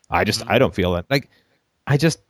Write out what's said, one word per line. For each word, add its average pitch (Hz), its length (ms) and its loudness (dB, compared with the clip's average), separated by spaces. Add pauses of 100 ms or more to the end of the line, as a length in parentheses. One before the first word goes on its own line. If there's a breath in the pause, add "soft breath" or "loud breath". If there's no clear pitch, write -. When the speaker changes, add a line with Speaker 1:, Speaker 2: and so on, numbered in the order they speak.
(100)
Speaker 1:
I 87 140 2
just, 107 160 -2
Speaker 2:
Mm-hmm. 120 100 -6
Speaker 1:
I 123 80 4
don't 120 160 2
feel 90 220 -2
it. 87 120 -6
Like, 139 200 -4 (580)
I 139 120 2
just, 156 200 0 (120)